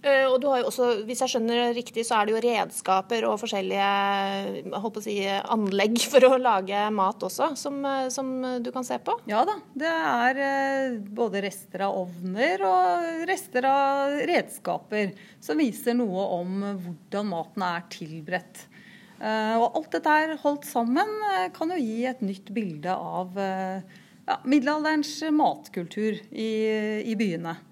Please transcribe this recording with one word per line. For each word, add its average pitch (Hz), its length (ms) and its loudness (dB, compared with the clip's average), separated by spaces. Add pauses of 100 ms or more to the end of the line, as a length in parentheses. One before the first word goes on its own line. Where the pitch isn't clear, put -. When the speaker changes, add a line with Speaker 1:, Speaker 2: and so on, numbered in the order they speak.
Speaker 1:
Eh, 269 220 6
og 254 160 4
du 285 60 0
har 262 140 4
jo 233 80 0
også, 233 360 2
hvis 240 160 -6
jeg 254 80 0
skjønner 240 440 2
riktig, 233 320 -4
så 226 160 2
er 208 40 4
det 214 80 0
jo 226 80 0
redskaper 220 840 0
og 214 160 0
forskjellige, 196 460 0 (760)
jeg 190 100 -10 (100)
holdt 214 120 -6
på 220 80 -8
å - 20 -12
si, 214 120 -4 (100)
anlegg 196 800 0
for 285 200 8
å 262 120 8
lage 208 560 2
mat 196 260 2
også, 262 380 -2
som, 277 280 -6
eh, 269 240 -2
som 254 520 -4
du 240 100 -6
kan 254 120 -6
se 247 160 -4
på. 466 260 -4
Speaker 2:
Ja 220 200 2
da, 415 100 -2 (200)
det 302 140 -2
er, 262 480 2
eh, 269 600 0
både 202 420 -2
rester 190 400 -6
av 196 160 0
ovner 185 640 -2
og 349 680 2
rester 262 360 -2
av 277 540 2 (100)
redskaper 214 840 -2 (240)
som - 180 -2
viser 240 400 0
noe 196 300 0 (100)
om 185 240 -4 (160)
hvordan 180 480 -6
maten 175 380 -6
er 175 260 -2
tilberedt. 160 800 -8 (520)
Eh, 220 380 0
og 233 240 2
alt 311 100 -10
dette 330 140 -2
her 311 320 4
holdt 285 280 -2
sammen, 262 440 2 (240)
eh, 370 160 0
kan 330 200 -4
jo 359 80 -4
gi 233 280 -2
et 254 160 -4
nytt 196 320 -6
bilde 175 360 -4
av, 180 480 -4
eh, 190 440 -4 (460)
ja, 196 180 -2
middelalderens 294 840 2
matkultur 214 920 0 (120)
i, 220 720 -2
i 226 100 -2
byene. 170 420 -2 (140)